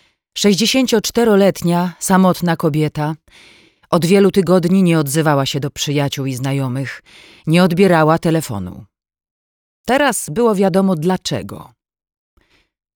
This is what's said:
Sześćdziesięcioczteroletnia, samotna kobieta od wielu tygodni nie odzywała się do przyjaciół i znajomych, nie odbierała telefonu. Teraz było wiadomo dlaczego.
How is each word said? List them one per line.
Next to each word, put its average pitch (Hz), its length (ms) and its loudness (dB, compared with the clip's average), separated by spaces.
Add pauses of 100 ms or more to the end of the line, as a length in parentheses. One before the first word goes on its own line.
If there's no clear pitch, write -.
(380)
Sześćdziesięcioczteroletnia, 202 1600 0
samotna 180 560 2
kobieta 151 600 -2 (720)
od 170 160 0
wielu 196 260 4
tygodni 185 520 2
nie 165 160 4
odzywała 143 460 0
się 139 140 -6
do 139 120 -8
przyjaciół 143 540 -4
i 135 100 -6
znajomych, 135 680 -6 (460)
nie 170 160 4
odbierała 170 560 2
telefonu. 123 640 -4 (1000)
Teraz 262 440 -2
było 214 260 0
wiadomo 190 400 2
dlaczego. 147 800 -6 (1200)